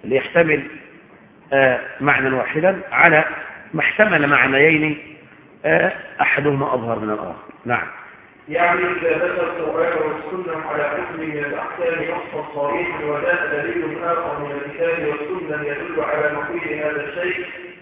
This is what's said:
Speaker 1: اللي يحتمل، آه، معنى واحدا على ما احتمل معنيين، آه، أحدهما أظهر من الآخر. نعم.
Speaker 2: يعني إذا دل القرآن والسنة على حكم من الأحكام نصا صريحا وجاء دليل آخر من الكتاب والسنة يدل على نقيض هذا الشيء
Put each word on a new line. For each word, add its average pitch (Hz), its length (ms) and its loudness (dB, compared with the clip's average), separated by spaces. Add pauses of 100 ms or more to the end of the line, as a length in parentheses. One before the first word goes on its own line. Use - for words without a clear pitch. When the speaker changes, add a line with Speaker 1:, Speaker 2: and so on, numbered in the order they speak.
Speaker 1:
اللي 120 120 0
يحتمل، 151 460 4 (880)
آه، 131 280 6 (200)
معنى 131 360 4
واحدا 156 440 2 (120)
على 156 320 6 (500)
ما 156 60 0
احتمل 175 460 2
معنيين، 147 720 4 (680)
آه، 165 280 4 (280)
أحدهما 139 540 2
أظهر 113 240 -2
من 107 120 -2
الآخر. 92 240 -4 (300)
نعم. 117 220 0 (640)
Speaker 2:
يعني 175 320 2
إذا 165 380 0
دل 175 220 0
القرآن 160 520 0
والسنة 160 600 -4 (140)
على 151 160 -2
حكم 160 360 -4
من 151 180 -6
الأحكام 160 680 -4
نصا - 500 -6
صريحا 151 500 -2
وجاء 147 580 0
دليل 170 420 -4
آخر 170 340 -2
من 147 120 -6
الكتاب 151 580 -2
والسنة 151 580 -4
يدل 147 340 -4
على 151 340 0
نقيض 151 500 -4
هذا 151 200 -2
الشيء 180 420 -4 (340)